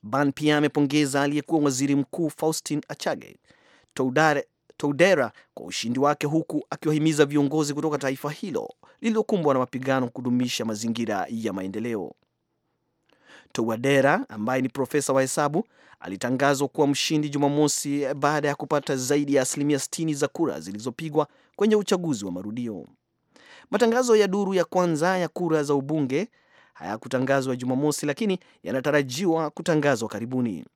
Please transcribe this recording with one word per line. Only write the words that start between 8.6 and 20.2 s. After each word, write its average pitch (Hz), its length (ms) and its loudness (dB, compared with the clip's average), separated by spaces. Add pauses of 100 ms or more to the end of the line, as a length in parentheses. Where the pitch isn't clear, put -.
lililokumbwa 208 540 2
na 131 60 2
mapigano 131 480 -2
kudumisha 123 560 -2
mazingira 110 640 -2
ya 110 220 -4
maendeleo. 98 600 -6 (1400)
Touadera, 135 760 2
ambaye 117 340 -2
ni 131 60 -2
profesa 139 440 -2
wa 135 100 4
hesabu, 147 420 0 (360)
alitangazwa 131 680 0
kuwa 151 180 0
mshindi 151 420 0
Jumamosi 143 840 0
baada 147 340 0
ya 143 60 0
kupata 143 420 -2
zaidi 139 380 0
ya 135 80 4
asilimia 143 360 0
sitini 160 360 -4
za 139 140 -2